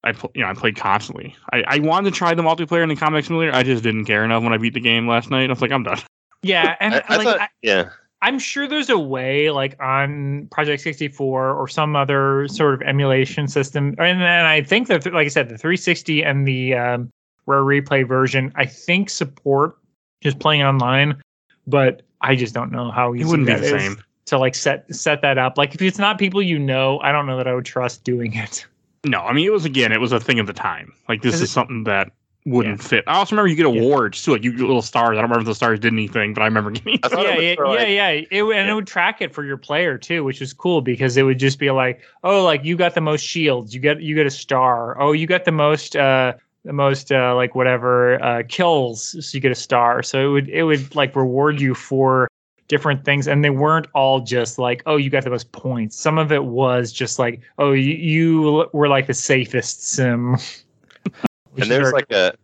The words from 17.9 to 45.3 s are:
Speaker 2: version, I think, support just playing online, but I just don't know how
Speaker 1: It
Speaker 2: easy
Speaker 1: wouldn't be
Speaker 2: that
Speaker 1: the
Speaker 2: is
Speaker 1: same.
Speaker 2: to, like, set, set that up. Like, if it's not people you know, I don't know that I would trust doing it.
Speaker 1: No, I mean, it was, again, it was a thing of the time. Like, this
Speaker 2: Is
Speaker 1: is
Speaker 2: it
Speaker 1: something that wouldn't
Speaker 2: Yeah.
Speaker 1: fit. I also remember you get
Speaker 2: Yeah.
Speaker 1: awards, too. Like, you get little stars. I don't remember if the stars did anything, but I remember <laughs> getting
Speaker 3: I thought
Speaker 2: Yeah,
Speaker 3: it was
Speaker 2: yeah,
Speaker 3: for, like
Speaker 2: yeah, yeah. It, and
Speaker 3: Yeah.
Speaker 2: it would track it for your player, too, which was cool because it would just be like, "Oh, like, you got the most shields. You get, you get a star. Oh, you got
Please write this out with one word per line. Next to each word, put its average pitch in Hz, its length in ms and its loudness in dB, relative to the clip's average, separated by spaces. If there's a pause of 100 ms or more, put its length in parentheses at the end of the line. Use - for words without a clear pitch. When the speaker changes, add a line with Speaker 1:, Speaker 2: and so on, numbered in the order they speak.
Speaker 2:
version, 131 500 0
I 139 100 2
think, 185 440 -2
support 143 680 -2 (460)
just 139 180 0
playing 151 220 4
online, 139 580 2 (460)
but 135 360 2 (200)
I 135 120 2
just 120 200 -2
don't 120 180 -6
know 120 180 -6
how 123 220 0
Speaker 1:
It 120 80 -6
Speaker 2:
easy 160 100 0
Speaker 1:
wouldn't 156 160 4
be 117 80 2
Speaker 2:
that 139 60 -2
Speaker 1:
the - 60 -2
Speaker 2:
is 143 40 0 (120)
Speaker 1:
same. 98 200 -6 (240)
Speaker 2:
to, 143 120 0
like, 131 180 2
set, - 360 -4
set 147 300 -2
that 139 160 2
up. 131 200 0
Like, 143 160 0
if 156 80 -12
it's 185 160 0
not 202 200 0
people 196 240 0
you 175 160 0
know, 135 420 0
I 139 120 0
don't 147 140 0
know 131 100 -4
that 127 100 -4
I 127 80 0
would 123 100 -4
trust - 380 -6
doing 120 320 -4
it. 110 320 -10 (380)
Speaker 1:
No, 117 160 0
I 95 120 -4
mean, 151 140 0
it 208 60 2
was, 196 120 -2
again, 131 280 0
it 110 80 0
was 120 100 0
a 120 80 2
thing 117 220 0
of 101 80 -2
the 104 40 -10
time. 82 400 -8 (160)
Like, 110 140 -4
this 123 140 0
Speaker 2:
Is 165 60 -2
Speaker 1:
is - 80 -2
Speaker 2:
it - 20 -10
Speaker 1:
something 120 320 -4
that 98 260 -2 (360)
wouldn't 110 360 0
Speaker 2:
Yeah. - 60 -16
Speaker 1:
fit. 113 180 0
I 147 120 0
also 196 180 0
remember 208 120 4
you 165 60 2
get 151 180 4
Speaker 2:
Yeah. 113 100 0
Speaker 1:
awards, 123 420 0
too. 160 80 2
Like, 110 100 2
you 123 80 0
get 120 120 -8
little 123 200 2
stars. 117 280 2
I 107 100 0
don't 117 100 0
remember 117 120 2
if 107 40 -4
the 110 80 -2
stars 113 240 2
did 113 140 0
anything, 107 420 -2
but 107 80 0
I 107 40 4
remember 110 240 0
<laughs> - 20 -8
getting 226 320 -4
Speaker 3:
I - 40 0
thought 202 180 0
Speaker 2:
Yeah, 196 80 0
Speaker 3:
it - 20 0
was 165 80 2
Speaker 2:
yeah, 175 100 2
Speaker 3:
for, 151 140 0
like 175 120 2
Speaker 2:
yeah, 233 60 2
yeah. 202 220 2
It, 170 340 -2
and 214 80 0
Speaker 3:
Yeah. 202 200 0
Speaker 2:
it 214 40 0
would 214 140 -4
track 190 340 -2
it 151 100 -6
for 147 120 -8
your 139 120 -6
player, 147 420 -2
too, 170 260 -4
which 135 160 -6
was - 120 -10
cool 175 280 0
because 123 360 0
it 135 60 6
would 131 160 4
just 135 220 0
be 143 100 0
like, 127 300 0 (240)
"Oh, 196 180 4
like, 151 220 2
you 165 120 -2
got 175 180 2
the 175 60 0
most 151 240 0
shields. 127 500 -2
You 127 60 -10
get, 147 220 0
you 151 140 -4
get 151 100 2
a 135 40 0
star. 127 720 0
Oh, 147 120 4
you 156 160 0
got 180 160 0